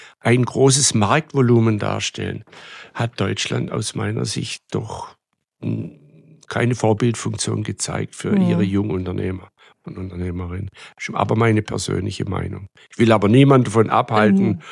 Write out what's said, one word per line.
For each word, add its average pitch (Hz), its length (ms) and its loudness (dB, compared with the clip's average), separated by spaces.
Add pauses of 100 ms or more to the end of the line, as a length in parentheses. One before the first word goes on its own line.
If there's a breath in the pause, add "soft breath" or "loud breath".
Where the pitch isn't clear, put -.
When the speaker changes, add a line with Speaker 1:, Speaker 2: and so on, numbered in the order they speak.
(200 loud breath)
Speaker 1:
ein 120 240 2
großes 131 520 2
Marktvolumen 117 800 2
darstellen, 101 640 -6 (520 loud breath)
hat - 240 -6
Deutschland 104 520 -4
aus - 220 -4
meiner 110 320 -4
Sicht - 460 -8
doch, - 440 -8 (460)
hm, - 380 -6 (480)
keine 120 280 0
Vorbildfunktion 110 880 -2
gezeigt - 520 -8
für - 160 -6
Speaker 2:
Mhm. 95 180 2
Speaker 1:
ihre 87 140 2
Jungunternehmer 95 840 -4 (360 soft breath)
und - 120 -14
Unternehmerinnen. 90 720 -8 (440 loud breath)
Aber 110 220 0
meine 110 260 2
persönliche 98 640 -6
Meinung. 95 420 -6 (240 soft breath)
Ich - 80 -6
will 113 120 6
aber 104 160 4
niemanden 131 380 6
davon 110 240 2
abhalten, 107 720 2 (100)